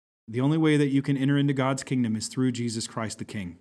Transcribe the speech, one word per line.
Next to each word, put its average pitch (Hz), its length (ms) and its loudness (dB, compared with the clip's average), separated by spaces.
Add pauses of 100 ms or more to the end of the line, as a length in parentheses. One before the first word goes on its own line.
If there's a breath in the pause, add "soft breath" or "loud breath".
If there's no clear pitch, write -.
(260)
The 113 140 -4
only 147 160 2
way 156 220 4
that 143 100 4
you 135 140 2
can 139 160 0
enter 135 180 2
into 143 160 2
God's 135 300 0
kingdom 120 340 0
is 107 120 -6
through 127 240 0
Jesus 113 340 -4
Christ 110 320 -8
the 113 80 -10
King. 90 340 -10